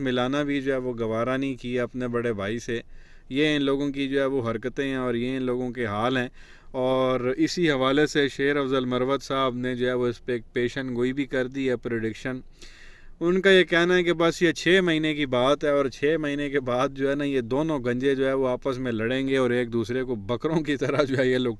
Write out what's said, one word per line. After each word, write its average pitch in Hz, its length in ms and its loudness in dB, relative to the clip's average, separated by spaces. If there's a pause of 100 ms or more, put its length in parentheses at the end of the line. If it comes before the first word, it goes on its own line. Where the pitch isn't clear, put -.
मिलाना 131 440 0
भी 143 160 -2
जो 135 120 -2
है 131 60 0
वो 127 160 -4
गवारा 113 420 -2
नहीं 135 200 -4
किया 123 260 -4
अपने 123 260 -4
बड़े 120 240 -2
भाई 104 260 -4
से। 117 240 -6 (500)
ये 151 240 2
इन 143 60 0
लोगों 139 280 0
की 139 180 -4
जो 139 120 0
है 139 60 2
वो 135 140 -2
हरकतें 113 460 -4
हैं 135 120 -4
और 127 180 -2
ये 123 200 -2
इन 131 60 -4
लोगों 127 280 -2
के 120 140 -4
हाल 113 340 0
हैं। 123 120 -2 (440)
और 127 640 0
इसी 160 300 2
हवाले 139 380 4
से 143 220 2
शेर 139 280 0
अफजल 131 300 0
मरवत 127 360 0
साहब 135 340 -2
ने 127 200 -4
जो 123 100 0
है 127 80 0
वो 123 140 2
इस 117 100 -4
पे - 160 -4
एक 117 80 -4 (120)
पेशन 127 400 -2
गोई 123 180 2
भी 139 120 -2
कर 131 240 -2
दी 135 180 -4
है, 127 100 0
प्रेडिक्शन। 117 680 -4 (800)
उनका 185 300 4
ये 185 140 8
कहना 170 300 4
है 180 100 4
कि 170 80 2
बस 165 300 2
ये 165 100 6
छः 180 300 4
महीने 156 320 2
की 147 120 -2
बात 131 380 2
है 147 100 2
और 139 140 2
छः 147 300 0
महीने 143 320 -2
के 139 100 0
बाद 127 340 0
जो 135 140 0
है 139 60 0
ना, 147 100 -2
ये 139 180 0
दोनों 135 420 -2
गंजे 127 300 2
जो 135 120 0
है 135 80 2
वो 135 120 0
आपस 127 320 -2
में 127 140 -4
लड़ेंगे 131 460 0
और 123 140 2
एक 123 180 0
दूसरे 117 340 -2
को 127 120 -4
बकरों 123 460 -2
की 147 140 -2
तरह 139 280 0
जो 135 120 -2
है 131 140 2
ये 127 80 2
लोग 120 220 -2